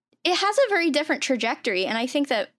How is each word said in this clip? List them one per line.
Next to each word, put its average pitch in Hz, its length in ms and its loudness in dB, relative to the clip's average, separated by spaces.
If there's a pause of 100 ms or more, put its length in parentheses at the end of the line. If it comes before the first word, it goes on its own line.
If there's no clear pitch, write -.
(240)
it 339 140 2
has 415 200 2
a 539 120 4
very 339 200 2
different 294 320 0
trajectory, 220 640 -2
and 220 100 -4
I 233 120 -2
think 285 200 -2
that 226 300 -2